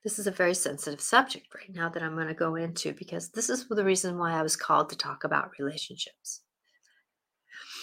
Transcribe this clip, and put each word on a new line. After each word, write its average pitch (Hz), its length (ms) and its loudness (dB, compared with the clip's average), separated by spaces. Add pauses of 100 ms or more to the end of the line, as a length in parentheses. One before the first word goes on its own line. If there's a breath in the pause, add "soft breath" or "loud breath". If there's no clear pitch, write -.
This 208 160 -4
is 208 100 -2
a 190 40 2
very 180 220 4
sensitive 147 480 -2
subject - 520 2
right 190 220 -16
now 170 140 -2
that 165 120 -4
I'm 160 140 -4
gonna 160 180 -2
go 160 220 2
into, 165 380 -2
because - 380 -8
this 226 180 -2
is 247 180 -2
the 208 160 2
reason 185 340 4
why 170 140 0
I 160 100 2
was 156 140 2
called 151 340 4
to - 80 -10
talk 143 280 -6
about 147 340 0
relationships. - 800 -8 (1400 loud breath)